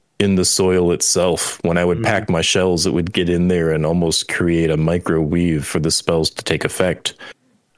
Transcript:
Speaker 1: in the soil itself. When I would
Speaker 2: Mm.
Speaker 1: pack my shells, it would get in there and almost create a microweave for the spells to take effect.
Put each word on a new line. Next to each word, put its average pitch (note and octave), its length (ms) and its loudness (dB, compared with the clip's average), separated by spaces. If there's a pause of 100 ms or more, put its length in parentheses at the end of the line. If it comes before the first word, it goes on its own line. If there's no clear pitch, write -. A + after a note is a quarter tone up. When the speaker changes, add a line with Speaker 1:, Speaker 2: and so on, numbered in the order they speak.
(200)
Speaker 1:
in G2 160 2
the F#2 100 2
soil F#2 460 2
itself. - 720 0
When E2+ 140 2
I F2 80 2
would F2+ 140 0
Speaker 2:
Mm. A2+ 60 -4
Speaker 1:
pack G#2 240 -2
my E2+ 120 0
shells, F2+ 440 0
it F2+ 80 0
would E2 180 -2
get F2+ 180 -2
in F2 180 2
there E2+ 240 2
and D#2 140 0
almost E2 420 0
create E2 420 0
a D#2 80 0
microweave E2 840 0
for - 160 -4
the D#2 120 0
spells E2 400 0
to - 120 -12
take E2 200 -2
effect. - 520 -2 (640)